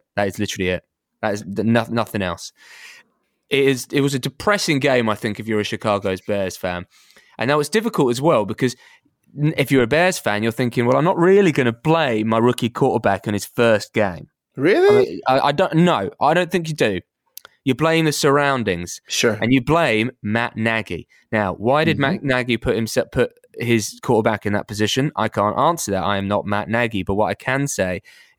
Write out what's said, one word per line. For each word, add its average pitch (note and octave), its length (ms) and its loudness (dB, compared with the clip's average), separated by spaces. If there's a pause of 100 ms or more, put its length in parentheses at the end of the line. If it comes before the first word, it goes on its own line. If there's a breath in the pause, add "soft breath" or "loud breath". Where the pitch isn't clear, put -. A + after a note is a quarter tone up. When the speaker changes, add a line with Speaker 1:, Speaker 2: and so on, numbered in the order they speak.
(180)
Speaker 1:
That G2+ 100 0
is G2 100 -8
literally G2 320 -4
it. F2 140 -4 (380)
That G#2+ 140 -2
is G#2 80 -10
th-, G2 220 -6
no-, A2+ 240 2
nothing A2+ 320 -4
else. F2 300 -6 (1000 loud breath)
It C#3 160 0
is, C3+ 260 0
it C#3+ 100 0
was C#3 120 0
a C3+ 60 -4
depressing E3 600 -2
game, B2+ 280 2
I G#2+ 80 0
think, G#2+ 240 -6
if G#2+ 80 -10
you're A2 120 0
a G#2 60 -2
Chicago's G2+ 560 -2
Bears G2 360 -4
fan. F2+ 300 -6 (500 soft breath)
And A2+ 120 -2
that D3 80 2
was D3 120 -2
difficult G#3 420 0
as B2 100 -4
well, C#3 240 2
because A#2+ 300 -2 (640 soft breath)
n-, D3 200 0
if C#3 140 -2
you're C3 120 6
a A2+ 40 2
Bears F3 320 2
fan, G#2 240 -2
you're A2+ 80 0
thinking, A#2+ 340 -2
"Well, B2+ 120 2
I'm C#3+ 80 2
not F#3 120 2
really F#3 340 6
gonna B2 220 2
blame C3 560 0
my A2+ 80 2
rookie A#2+ 320 2
quarterback A2+ 580 0
in G#2+ 60 0
his G2+ 120 -4
first A#2 480 2
game." G2 340 -2 (280)
Speaker 2:
Really? E4+ 720 2
Speaker 1:
I, C3 120 4
I, - 80 2
I D3 40 2
don't, E3 240 0
no, D#3+ 440 2
I D3 140 2
don't F3 180 0
think E3+ 180 -2
you D#3 60 -8
do. G#2+ 260 0 (640 soft breath)
You C3 120 0
blame D#3+ 300 2
the D3+ 60 2
surroundings. C3+ 960 0
Speaker 2:
Sure. A2 320 0
Speaker 1:
And A2+ 140 2
you C3+ 80 4
blame B2+ 500 2 (120)
Matt A2+ 340 -2
Nagy. A2 500 -4 (240 soft breath)
Now, G#2 220 0
why C3+ 300 0
did D#3+ 140 0
Speaker 2:
Mm-hmm. C#3 40 -2
Speaker 1:
Matt C#3 220 -2
Nagy B2 340 0
put A#2 180 -2
himself, A2+ 360 -2
put - 220 0 (260)
his A#2 420 0
quarterback A2 460 0
in G2+ 60 -2
that G#2 140 -4
position? G#2+ 480 -2
I G#2+ 140 -2
can't G#2 280 0
answer D#3+ 340 0
that. F#2+ 120 -2
I G2+ 140 -2
am G2 100 -4
not G2+ 200 -2
Matt G#2 220 -4
Nagy. A2+ 340 -2
But G2 120 -4
what G#2 120 0
I G2+ 80 -2
can C#3 320 -2
say F#2 340 -4 (380 soft breath)